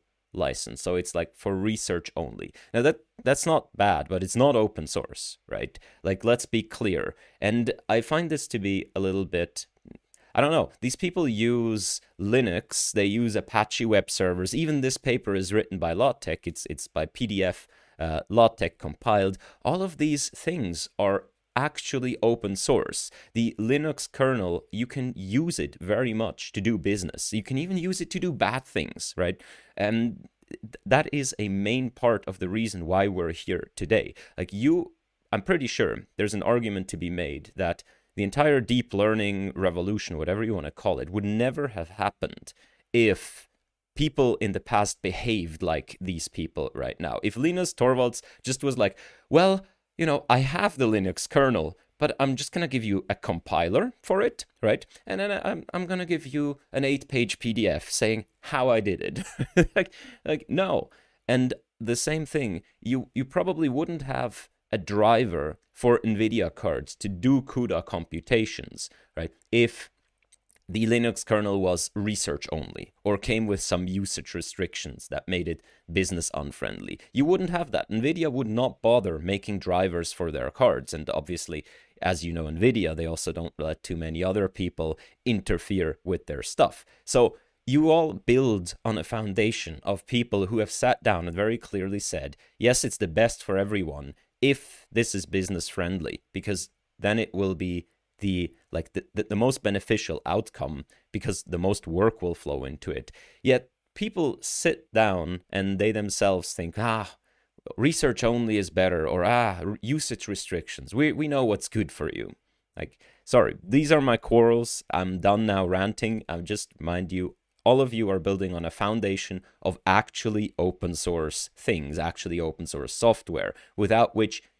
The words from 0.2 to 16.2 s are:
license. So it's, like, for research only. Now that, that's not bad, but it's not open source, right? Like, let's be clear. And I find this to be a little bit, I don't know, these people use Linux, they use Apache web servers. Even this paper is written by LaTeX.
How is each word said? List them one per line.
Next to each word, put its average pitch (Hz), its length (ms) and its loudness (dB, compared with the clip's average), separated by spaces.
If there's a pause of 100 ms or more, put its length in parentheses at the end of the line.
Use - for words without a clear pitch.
license. 69 480 -4
So 90 140 -2
it's, 90 200 -2
like, 85 200 -2
for 98 200 -2
research 98 600 -2
only. 57 360 -8 (220)
Now 117 80 2
that, - 180 2 (240)
that's 139 220 2
not 160 320 0
bad, 98 320 2
but 92 140 0
it's 95 120 -4
not 135 200 6
open 104 320 0
source, - 500 -8 (100)
right? - 320 -8 (240)
Like, 95 220 -2
let's 120 220 2
be 113 160 0
clear. 92 520 -2 (240)
And 113 320 2 (160)
I 113 140 4
find 160 280 -2
this 151 200 -4
to 120 100 -4
be 95 360 -2
a 95 40 -2
little 95 260 0
bit, - 420 -4 (680)
I - 60 4
don't 147 100 4
know, 147 200 2 (100)
these 123 160 -2
people 175 320 0
use 113 720 0 (180)
Linux, 104 720 0
they 101 140 2
use 110 320 2
Apache 107 480 0
web 107 240 2
servers. 90 440 -2
Even 151 280 0
this 127 160 -2
paper 117 380 -2
is 95 180 -2
written 104 240 0
by 85 160 -2
LaTeX. 101 540 0